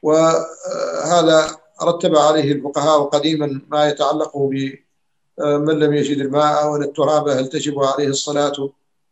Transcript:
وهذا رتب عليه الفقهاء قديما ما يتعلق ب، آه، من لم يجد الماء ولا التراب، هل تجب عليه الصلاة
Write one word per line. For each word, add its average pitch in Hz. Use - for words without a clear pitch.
وهذا 160
رتب 165
عليه 151
الفقهاء 143
قديما 147
ما 147
يتعلق 151
ب، 135
آه، 147
من 151
لم 147
يجد 143
الماء 147
ولا 147
التراب، 147
هل 131
تجب 139
عليه 139
الصلاة 139